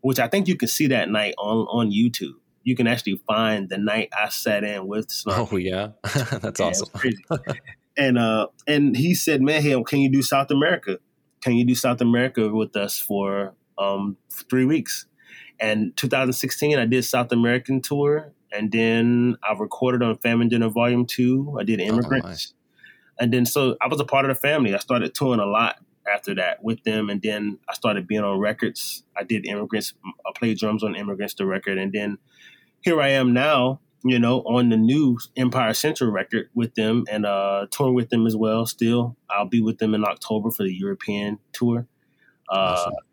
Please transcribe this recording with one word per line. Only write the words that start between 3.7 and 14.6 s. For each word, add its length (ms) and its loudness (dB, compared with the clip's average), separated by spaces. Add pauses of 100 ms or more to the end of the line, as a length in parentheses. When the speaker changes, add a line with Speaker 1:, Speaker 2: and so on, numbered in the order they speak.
Speaker 1:
night 400 -2
I 120 -2
sat 340 -2
in 240 -6
with 220 -6
Snarky. 420 -4
Speaker 2:
Oh, 60 -4
yeah. 380 -4
<laughs> 80 -20 (360)
That's 200 -8
Speaker 1:
Yeah, 100 2
it's 120 -2
Speaker 2:
awesome. 120 -10
Speaker 1:
crazy. 360 -4
Speaker 2:
<laughs> 320 -6 (340)
Speaker 1:
And, 220 2
uh, 300 2 (180)
and 320 4
he 160 2
said, 300 2
"Man, 180 2
hey, 220 4
can 160 0
you 100 4
do 140 4
South 260 0
America? 480 0 (440)
Can 120 2
you 100 4
do 120 4
South 260 0
America 480 2
with 260 -2
us 220 -4
for, 560 -4 (240)
um, 400 -2 (320)
three 160 4